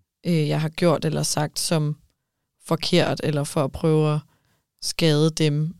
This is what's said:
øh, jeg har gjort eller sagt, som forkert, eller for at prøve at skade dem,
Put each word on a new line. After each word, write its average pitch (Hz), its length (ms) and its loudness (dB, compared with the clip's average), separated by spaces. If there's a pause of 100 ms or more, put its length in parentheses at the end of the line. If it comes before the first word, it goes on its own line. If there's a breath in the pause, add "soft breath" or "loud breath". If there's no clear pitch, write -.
(260)
øh, 160 220 2
jeg 151 120 -2
har 156 80 -2
gjort 160 360 0
eller 151 180 -2
sagt, 151 360 -4
som 151 420 -2 (600)
forkert, - 640 0
eller 147 200 0
for 151 200 -2
at 135 80 -4
prøve 156 420 2
at 151 60 -2 (640)
skade 156 480 2
dem, 156 500 0